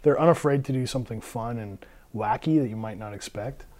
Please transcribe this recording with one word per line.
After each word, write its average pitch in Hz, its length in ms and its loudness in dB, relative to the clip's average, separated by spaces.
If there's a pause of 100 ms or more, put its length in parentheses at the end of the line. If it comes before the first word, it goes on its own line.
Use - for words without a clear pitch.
they're 143 180 6
unafraid 147 440 4
to - 80 -4
do 127 140 0
something 117 340 -4
fun 117 380 -6
and 101 200 -8 (380)
wacky 110 440 2
that 127 80 2
you 110 80 -6
might 110 220 -6
not 104 140 -10
expect. 104 540 -10 (140)